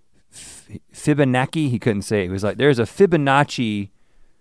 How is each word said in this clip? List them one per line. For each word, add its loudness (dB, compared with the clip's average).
F-, -20
Fibonacci," 0
he -2
couldn't -2
say -2
it. -2
He -6
was -4
like, -4
"There's 4
a 0
Fibonacci 2